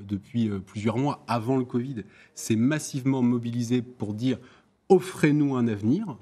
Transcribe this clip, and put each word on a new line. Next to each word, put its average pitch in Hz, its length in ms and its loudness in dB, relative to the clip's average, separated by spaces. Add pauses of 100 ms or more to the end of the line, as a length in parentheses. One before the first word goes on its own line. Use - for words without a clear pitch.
depuis, 104 420 -2
euh, 101 100 -4
plusieurs 107 400 -4
mois 139 300 -4
avant 117 280 -2
le 131 80 0
covid, 123 380 -6 (320)
s'est - 220 -2
massivement 135 680 0
mobilisée 120 580 0
pour 113 320 -8
dire « 117 260 -2 (500)
offrez-nous 147 680 4
un 120 120 4
avenir » 113 520 0